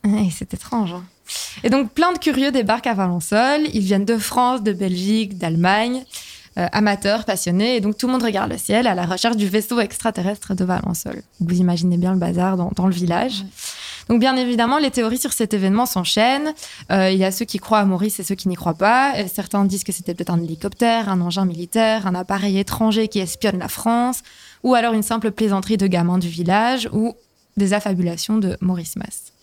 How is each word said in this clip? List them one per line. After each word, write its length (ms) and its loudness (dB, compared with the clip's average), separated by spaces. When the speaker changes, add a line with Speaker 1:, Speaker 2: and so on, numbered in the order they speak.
Speaker 1:
Ouais, 320 0
c'est 180 -10
étrange, 380 -4
hein. 120 -12
Et 80 2
donc, 220 2
plein 200 2
de 60 -2
curieux 340 2
débarquent 360 0
à 60 0
Valençol. 680 2
Ils 80 0
viennent 240 2
de 140 2
France, 440 0
de 100 0
Belgique, 680 -2
d'Allemagne, 680 2
euh, 140 0
amateurs, 520 2
passionnés. 520 0
Et 40 0
donc, 160 -2
tout 100 -2
le 60 2
monde 100 2
regarde 300 0
le 60 -6
ciel 280 0
à 80 2
la 120 -2
recherche 300 0
du 120 2
vaisseau 320 0
extraterrestre 720 -2
de 100 -2
Valençol. 580 -4
Vous 160 0
imaginez 400 2
bien 160 2
le 60 2
bazar 400 0
dans, 180 -2
dans 100 2
le 60 4
village. 480 0
Speaker 2:
Ouais. 60 -10
Speaker 1:
Donc, 100 4
bien 160 4
évidemment, 420 2
les 120 2
théories 260 0
sur 160 -4
cet 220 -2
événement 320 2
s'enchaînent. 680 2
Euh, 180 4
il 80 2
y 60 4
a 60 2
ceux 160 -4
qui 120 -6
croient 200 2
à 80 4
Maurice 340 0
et 40 -8
ceux 100 -2
qui 140 -4
n'y 80 -2
croient 180 -2
pas. 420 2
Euh, 160 -2
certains 320 -2
disent 200 -2
que 80 -6
c'était 200 -6
peut-être 180 -6
un 120 2
hélicoptère, 680 -2
un 140 0
engin 240 0
militaire, 600 0
un 80 2
appareil 440 -2
étranger 500 0
qui 120 -2
espionne 380 -2
la 100 -6
France, 540 0
ou 100 4
alors 180 2
une 120 2
simple 260 -2
plaisanterie 480 0
de 80 2
gamins 320 2
du 100 -2
village, 640 0
ou 220 0
des 160 2
affabulations 640 0
de 240 0
Maurice 360 -2
Mas. 340 -12